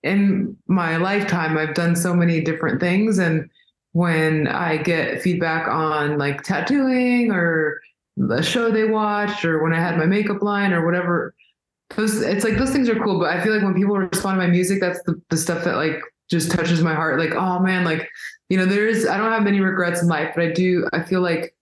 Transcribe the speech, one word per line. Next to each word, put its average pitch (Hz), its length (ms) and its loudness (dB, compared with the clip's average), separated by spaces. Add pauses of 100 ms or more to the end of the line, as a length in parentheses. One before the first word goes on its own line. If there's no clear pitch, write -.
in 196 520 0 (120)
my 170 280 0
lifetime, 175 600 0
I've 156 180 -2
done 170 220 2
so 180 180 0
many 170 260 2
different 160 400 -2
things, 190 380 2
and 160 300 0 (440)
when 160 540 2
I 160 300 -2
get 156 460 -2
feedback 165 460 0
on, 151 500 0
like, 143 240 -2
tattooing 247 920 0
or 165 480 0 (360)
the 127 260 0
show 233 280 0
they 220 140 2
watched, 208 600 -2
or 160 180 0
when 165 100 0
I 165 80 0
had 170 180 0
my 160 80 2
makeup 208 360 0
line 202 300 0
or 165 140 0
whatever, 175 480 -2 (600)
those, 214 260 -2
it's 208 220 -2
like, 220 140 0
those 262 120 0
things 269 180 0
are 226 140 0
cool. 190 160 0
But 160 120 2
I 175 120 -2
feel 214 100 2
like 214 100 2
when 190 120 2
people 202 220 2
respond 190 440 -2
to 180 60 2
my 175 40 2
music, 180 300 2
that's 180 220 -2
the, 170 180 -4 (100)
the 165 60 0
stuff 170 280 -2
that, 175 120 0
like, 156 240 -2 (300)
just 170 200 0
touches 175 320 2
my 160 120 2
heart. 151 240 0
Like, 160 160 -2
oh 185 240 -2
man, 185 260 2
like, 160 240 -2 (400)
you 185 80 2
know, 185 80 2
there 208 240 2
is, 226 180 0
I 196 120 0
don't 220 120 0
have 226 120 2
many 196 180 2
regrets 180 400 0
in 170 80 2
life, 160 260 0
but 170 80 0
I 165 100 0
do, 180 420 0
I 170 80 -2
feel 185 180 -2
like 165 420 -2